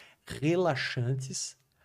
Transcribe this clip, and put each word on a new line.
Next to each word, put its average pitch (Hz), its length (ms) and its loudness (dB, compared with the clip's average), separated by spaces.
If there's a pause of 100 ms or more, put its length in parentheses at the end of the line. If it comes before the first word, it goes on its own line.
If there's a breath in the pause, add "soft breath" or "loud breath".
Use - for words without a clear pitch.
(260 loud breath)
relaxantes, 135 1300 0 (280 soft breath)